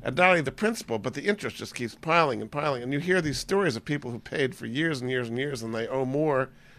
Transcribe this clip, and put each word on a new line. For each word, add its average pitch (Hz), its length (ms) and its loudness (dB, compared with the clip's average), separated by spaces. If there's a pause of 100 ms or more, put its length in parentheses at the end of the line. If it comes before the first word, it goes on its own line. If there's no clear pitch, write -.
And 131 140 -4
not 180 140 6
only 175 100 4
the 135 100 -2
principal, 208 480 -2
but 113 140 -4
the 139 140 -8
interest 202 320 -2
just 113 160 -10
keeps 117 200 -6
piling 160 460 4
and 110 100 -8
piling. 147 320 -2
And 123 100 -4
you 143 60 0
hear 180 220 2
these 147 180 0
stories 190 380 2
of 113 80 -8
people 147 260 -4
who 117 80 -6
paid 131 360 -2
for - 100 -12
years 135 380 -2
and 127 80 -2
years 123 180 0
and 117 80 -4
years, 135 260 -4
and 113 120 -4
they 113 120 -2
owe 131 200 0
more 135 420 2 (300)